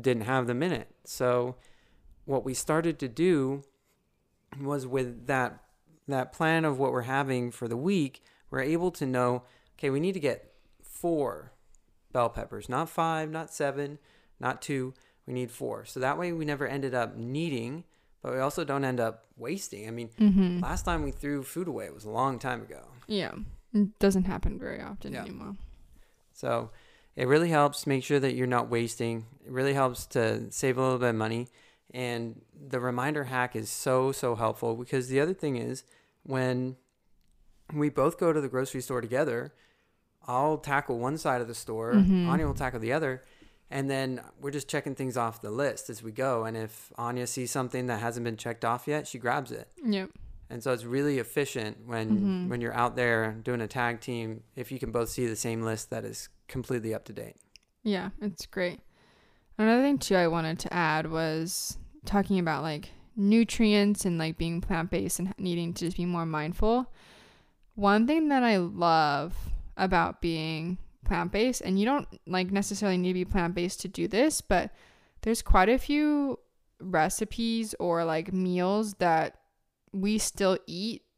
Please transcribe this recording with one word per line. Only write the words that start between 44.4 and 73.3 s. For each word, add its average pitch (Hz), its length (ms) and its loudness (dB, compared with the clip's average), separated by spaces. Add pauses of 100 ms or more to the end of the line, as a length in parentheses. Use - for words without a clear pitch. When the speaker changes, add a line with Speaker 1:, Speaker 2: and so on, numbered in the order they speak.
Speaker 1:
we're 139 100 -6
just 143 180 -6
checking 139 260 -4
things 127 220 -4
off 117 240 -2
the 107 100 -10
list 127 400 -2
as 110 120 -12
we 113 100 -10
go. 120 320 0
And 113 120 -4
if 113 400 -10
Anya 120 300 -4
sees 123 240 -6
something 127 360 -2
that 113 140 -2
hasn't 117 240 -4
been 113 120 -4
checked 120 280 -8
off 120 240 -2
yet, 147 180 -2
she 127 120 -10
grabs 120 340 -2
it. 110 160 -12 (160)
Speaker 2:
Yep. 196 260 0 (400)
Speaker 1:
And 117 120 -10
so 131 100 0
it's 117 120 -2
really 135 340 0
efficient 113 680 -4
when, 113 240 -2
Speaker 2:
Mm-hmm. 190 400 2
Speaker 1:
when 120 100 -2
you're 117 140 -2
out 120 220 2
there 113 360 2 (100)
doing 123 180 -2
a 110 80 -2
tag 120 320 -2
team, 113 420 -6 (120)
if 127 160 -10
you 135 80 -6
can 120 140 -4
both 117 160 0
see 123 180 -2
the 113 100 -2
same 113 260 -2
list 110 280 -4
that 110 140 -6
is 110 240 -12 (200)
completely 117 460 -4
up - 120 -8
to 113 60 -14
date. 110 240 -14 (480)
Speaker 2:
Yeah, 190 260 -2 (100)
it's 208 260 -8
great. 175 340 -4 (760)
Another 226 240 6
thing, 285 160 2
too, - 180 0
I 175 120 6
wanted 160 320 0
to - 140 -8
add 160 360 0
was 160 680 -2 (260)
talking 196 340 2
about, 156 240 0
like, 151 280 -6 (260)
nutrients 208 880 4
and, 175 140 0
like, 160 200 -2
being 165 220 -2
plant-based 170 580 -2
and 190 200 -4
needing 170 360 -2
to 175 120 -4
just 170 100 -2
be 175 80 -2
more 170 220 -2
mindful. 185 640 2 (840)
One 208 320 6
thing 311 220 4
that 269 160 6
I 214 140 6
love 165 760 4 (440)
about 180 420 2
being 160 560 -2 (300)
plant-based, 202 560 2
and 190 180 2
you 214 60 4
don't, 277 200 2 (200)
like, 185 260 0
necessarily 196 460 0
need 180 100 2
to 185 60 0
be 180 100 0
plant-based 175 560 0